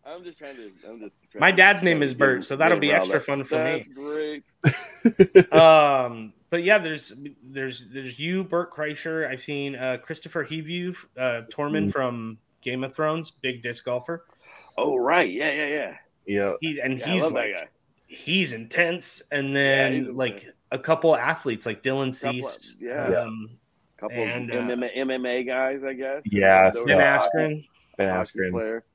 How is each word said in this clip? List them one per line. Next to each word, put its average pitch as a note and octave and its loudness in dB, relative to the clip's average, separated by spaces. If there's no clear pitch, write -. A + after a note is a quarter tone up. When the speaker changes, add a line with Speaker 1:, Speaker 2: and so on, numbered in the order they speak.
Speaker 1:
I'm E3+ -16
just E3+ -20
trying C#3 -16
to, A2 -18
I'm A2+ -16
just G#2 -16
trying G#2 -10
Speaker 2:
My F3+ 6
Speaker 1:
to, F3+ 0
Speaker 2:
dad's F#3 6
name F3 4
Speaker 1:
trying - 0
to D3 4
Speaker 2:
is C3 -2
Speaker 1:
get B2 -10
Speaker 2:
Bert, C3+ 4
Speaker 1:
his - -8
Speaker 2:
so C#3 -4
that'll D#3+ 4
Speaker 1:
name D3+ -4
Speaker 2:
be D3 0
Speaker 1:
riled D#3+ 4
Speaker 2:
extra F#3 0
Speaker 1:
up. - -12
Speaker 2:
fun C#3 -4
for D#3 -2
me. D#3 -4
Speaker 1:
That's - -20
great. D3 -8
Speaker 3:
<laughs> - 4
Speaker 2:
Um, C#3 6
but E3+ -2
yeah, G3+ 6
there's, D#3 -6
there's, B2+ -10
there's C3 -12
you, F3+ -2
Bert F3 -4
Kreischer. D3+ -6
I've B2+ -8
seen, C#3+ -6
uh, B2+ -4
Christopher D#3+ -8
Heavue, E3+ -8
uh, A#2+ -2
Tormund D3+ -2
Speaker 3:
Mm. - -4
Speaker 2:
from A#2+ -4
Game B2+ -6
of C3 -12
Thrones, D#3 -4
big B2+ -8
disc A#2+ -10
golfer. B2+ -6
Speaker 1:
Oh, C3+ 0
right. C3 2
Yeah, C#3 -4
yeah, D3 -4
yeah. C#3+ -6
Speaker 3:
Yeah. G2+ 0
Speaker 2:
He, D3+ -6
and C3 -4
Speaker 1:
Yeah, A#2+ -8
I D#3 -4
Speaker 2:
he's F#3 0
Speaker 1:
love D#3+ 2
that B2+ -2
Speaker 2:
like, G#2+ -4
Speaker 1:
guy. E2 -12
Speaker 2:
he's E3 -4
intense. E3 -4
And C#3 -2
Speaker 1:
Yeah, C#3 -4
Speaker 2:
then, C3+ 4
Speaker 1:
he's C3 -2
Speaker 2:
like, B2 -4
Speaker 1:
intense. - -20
Speaker 2:
a C3 -4
couple D#3+ 2
athletes, B2 -4
like G#2+ -8
Dylan C3 -4
Speaker 1:
Couple B2+ -6
of, A#2+ -10
Speaker 2:
Cease, - -6
Speaker 1:
yeah. C3 -6
Speaker 2:
um, A2 -8
Speaker 1:
Couple A2+ -6
of A2 -2
Speaker 2:
and, A#2+ -6
uh, A#2+ -6
Speaker 1:
M B2 -4
M B2 -4
A, B2 -4
M C3 -4
M B2+ -4
A B2 -2
guys, C3 -4
I C3+ -6
guess. C3+ -8
Speaker 3:
Yeah, F#2+ 8
Speaker 1:
Those A#2 -4
Speaker 2:
Ben C#3+ 6
Speaker 3:
yeah. C#3 6
Speaker 2:
Askren. D#3 0
Speaker 3:
Ben G2 0
Speaker 1:
hockey - -4
Speaker 3:
Askren. F#2 0
Speaker 1:
player. A2+ -4